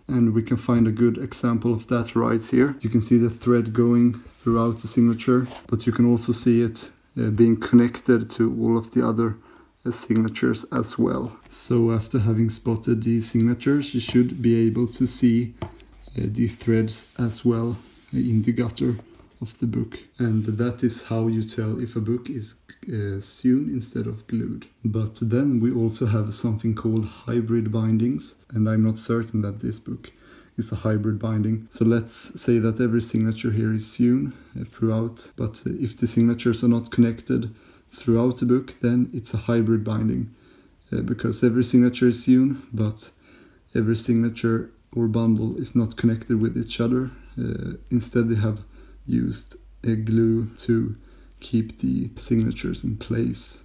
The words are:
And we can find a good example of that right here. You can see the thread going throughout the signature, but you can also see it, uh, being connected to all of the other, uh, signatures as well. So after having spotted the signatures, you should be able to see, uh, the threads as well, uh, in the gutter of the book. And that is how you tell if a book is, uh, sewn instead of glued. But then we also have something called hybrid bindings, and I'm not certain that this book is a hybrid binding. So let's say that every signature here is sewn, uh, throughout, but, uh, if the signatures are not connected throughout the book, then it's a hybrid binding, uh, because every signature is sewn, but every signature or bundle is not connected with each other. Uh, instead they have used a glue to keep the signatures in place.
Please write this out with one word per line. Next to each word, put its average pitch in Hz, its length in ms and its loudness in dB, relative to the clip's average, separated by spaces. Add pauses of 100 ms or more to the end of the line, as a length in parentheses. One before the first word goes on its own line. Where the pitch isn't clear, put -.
And 117 240 4
we 113 100 2
can 113 140 0
find 117 280 4
a 110 60 2
good 117 260 2
example 120 560 -2
of 110 140 -6
that 117 260 -2
right 117 300 0
here. 135 380 2
You 110 80 -2
can 117 100 2
see 113 180 4
the 117 120 4
thread 117 420 2
going 120 440 4 (200)
throughout 117 440 0
the - 100 -10
signature, 123 580 2 (200)
but 113 200 -2
you 113 60 0
can 120 120 4
also 120 280 2
see 117 280 4
it, 113 300 -4 (260)
uh, 117 120 0
being 113 280 6
connected 120 760 4
to 117 300 0
all 117 160 2
of 113 140 -4
the 123 160 2
other, 113 300 0 (480)
uh, 123 60 -4
signatures 113 840 0
as - 260 -4
well. - 480 -2
So 117 440 0
after 113 280 -2
having 110 300 2
spotted 113 540 -2
the 117 180 0
signatures, 120 720 0
you 123 80 -2
should 123 400 0
be 117 260 4
able 113 200 0
to 123 200 -2
see, 117 460 2 (640)
uh, 117 80 -4
the 110 240 -2
threads 113 680 -2
as 117 280 -4
well, 117 320 0 (360)
uh, 135 40 -2
in 117 240 2
the 117 100 0
gutter 120 460 -2 (420)
of - 200 -14
the 123 80 -2
book. 117 320 -6 (180)
And 110 280 0
that 117 380 -2
is 113 220 -2
how 113 220 0
you 110 160 0
tell 110 360 -4
if 117 160 -8
a 113 60 -2
book 120 260 -4
is, 107 280 -10 (360)
uh, 101 280 -4
sewn 127 500 0
instead 117 380 -6
of - 180 -10
glued. 113 400 -4 (180)
But 110 380 -2
then 123 380 2
we 117 120 2
also 117 360 0
have 104 260 0
something 110 400 -2
called 110 320 -2
hybrid 113 640 -2
bindings, 113 640 0 (140)
and 107 180 0
I'm 110 160 2
not 110 140 2
certain 113 440 -2
that 101 180 -6
this 117 180 -6
book - 340 -12 (460)
is - 140 -4
a 107 60 -4
hybrid 107 420 0
binding. 110 500 -2
So - 160 0
let's - 560 0
say 120 160 4
that 113 240 2
every 117 220 2
signature 113 480 -2
here 110 240 0
is 107 100 -4
sewn, 127 480 0 (260)
uh, 123 40 -8
throughout, 113 720 -4
but, 110 320 -6
uh, - 120 -4
if 117 160 -4
the 117 120 -2
signatures 117 560 2
are 120 60 4
not 117 200 2
connected 113 640 0 (380)
throughout 120 460 0
the 120 100 -2
book, 127 320 0
then 123 340 2
it's 120 220 -8
a 107 140 -4
hybrid 113 340 2
binding, 110 500 -2 (580)
uh, 107 100 -2
because - 420 -2
every 120 200 4
signature 123 440 4
is 117 160 0
sewn, 131 400 4 (100)
but 107 380 -4 (640)
every 113 220 2
signature 113 760 0 (240)
or 117 120 0
bundle 110 500 2
is - 180 -6
not 113 200 2
connected 113 460 0
with 110 160 0
each 113 220 -6
other. 127 320 0 (260)
Uh, 120 360 -6 (180)
instead 117 380 0
they 110 120 2
have 104 220 -2 (460)
used 120 460 -4 (300)
a 113 100 2
glue 113 520 2 (100)
to 113 360 0 (460)
keep 110 400 -4
the 127 360 -2
signatures - 680 -2
in 113 140 -4
place. - 680 -6